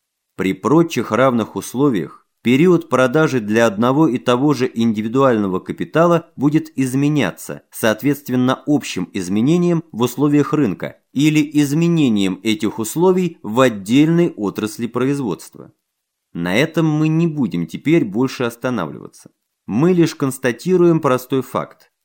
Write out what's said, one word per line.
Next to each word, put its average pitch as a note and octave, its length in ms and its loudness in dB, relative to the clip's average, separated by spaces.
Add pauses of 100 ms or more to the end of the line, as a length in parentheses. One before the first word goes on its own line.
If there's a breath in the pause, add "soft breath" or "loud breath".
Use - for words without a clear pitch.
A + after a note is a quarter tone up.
(380)
При F#2 160 0
прочих C3+ 580 0
равных A#2+ 440 0
условиях G#2 720 -2 (140)
период D#3 480 2
продажи C3 500 2
для G#2+ 260 2
одного B2 420 2
и A#2+ 100 -2
того B2+ 360 0
же B2 180 0
индивидуального A2+ 880 0
капитала D#3+ 760 -2
будет D3 420 0
изменяться, C3 920 -2
соответственно, B2+ 960 -2
общим A2 460 -4
изменениям D3 800 0
в G#2+ 120 -4
условиях D3 500 0
рынка G2+ 440 -2 (140)
или D3+ 380 0 (120)
изменением C#3 800 2
этих A2 360 -2
условий F3 640 0
в G#2+ 160 -2
отдельной C3 720 2
отрасли G#2 580 -6
производства. B2 840 -6 (600)
На F2 220 -4
этом D#3+ 320 0
мы D#3 220 2
не D#3+ 180 2
будем F2+ 400 -4
теперь D#3 360 0
больше A#2+ 400 -2
останавливаться. F#2 840 -8 (380)
Мы D3 260 2
лишь E3+ 220 2
констатируем E3 840 0
простой C3 440 0
факт. - 480 -8 (140)